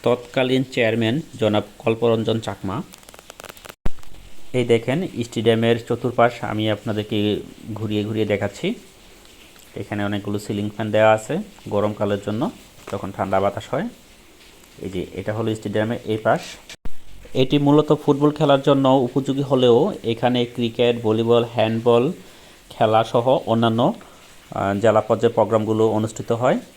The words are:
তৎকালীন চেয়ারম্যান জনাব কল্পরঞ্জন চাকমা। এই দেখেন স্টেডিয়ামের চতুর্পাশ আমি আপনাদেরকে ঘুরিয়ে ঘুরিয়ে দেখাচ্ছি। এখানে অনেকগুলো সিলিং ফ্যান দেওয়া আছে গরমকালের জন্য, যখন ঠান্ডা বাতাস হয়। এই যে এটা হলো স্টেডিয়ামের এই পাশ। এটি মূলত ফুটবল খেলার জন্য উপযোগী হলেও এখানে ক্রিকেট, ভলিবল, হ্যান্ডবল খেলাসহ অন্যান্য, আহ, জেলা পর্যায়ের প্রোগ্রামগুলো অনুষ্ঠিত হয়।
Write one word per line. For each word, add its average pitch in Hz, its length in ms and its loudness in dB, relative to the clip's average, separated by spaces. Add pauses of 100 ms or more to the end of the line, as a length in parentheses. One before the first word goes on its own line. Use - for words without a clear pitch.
তৎকালীন 127 680 0
চেয়ারম্যান 113 440 0 (220)
জনাব 104 280 0 (120)
কল্পরঞ্জন 113 600 0
চাকমা। 98 360 -8 (1800)
এই 123 120 0
দেখেন 123 340 2 (240)
স্টেডিয়ামের 113 640 2
চতুর্পাশ 120 460 0 (120)
আমি 107 260 -4
আপনাদেরকে 107 480 -4 (560)
ঘুরিয়ে 104 300 -4
ঘুরিয়ে 107 280 -2
দেখাচ্ছি। 101 360 -4 (1080)
এখানে 101 280 -6
অনেকগুলো 104 360 -4
সিলিং 104 300 -6
ফ্যান 107 220 -6
দেওয়া 110 220 6
আছে 110 220 -2 (340)
গরমকালের 104 540 -2
জন্য, 107 180 -4 (460)
যখন 98 240 -8
ঠান্ডা 95 280 -2
বাতাস 101 300 -2
হয়। 165 180 -4 (960)
এই - 80 -10
যে 92 120 -6 (160)
এটা 107 160 -6
হলো 110 220 -4
স্টেডিয়ামের 107 500 -4
এই 107 180 -2
পাশ। 113 180 2 (920)
এটি 131 260 2
মূলত 147 360 4
ফুটবল 147 360 2
খেলার 143 320 2
জন্য 139 220 4 (160)
উপযোগী 135 420 -2
হলেও 127 340 4 (260)
এখানে 120 420 0
ক্রিকেট, 120 560 0
ভলিবল, 113 500 2
হ্যান্ডবল 113 520 2 (680)
খেলাসহ 117 560 2 (200)
অন্যান্য, 117 400 2
আহ, - 920 -6
জেলা 107 220 4
পর্যায়ের 113 340 0
প্রোগ্রামগুলো 110 540 2
অনুষ্ঠিত 107 420 -4
হয়। 127 260 0 (200)